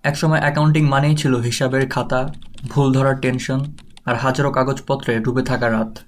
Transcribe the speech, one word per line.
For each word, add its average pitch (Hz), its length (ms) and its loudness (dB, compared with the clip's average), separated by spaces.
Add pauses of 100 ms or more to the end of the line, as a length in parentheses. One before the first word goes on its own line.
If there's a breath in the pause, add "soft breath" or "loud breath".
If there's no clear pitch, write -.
একসময় 156 380 2
অ্যাকাউন্টিং 151 460 4
মানেই 147 300 4
ছিল 135 200 2
হিসাবের 127 520 0
খাতা, 127 400 -2 (400)
ভুল 139 240 2
ধরার 131 280 2
টেনশন 131 400 -2 (440)
আর 123 100 -2
হাজারো 135 360 0
কাগজপত্রে 131 680 -2
ডুবে 123 240 0
থাকা 123 280 0
রাত। 110 380 -2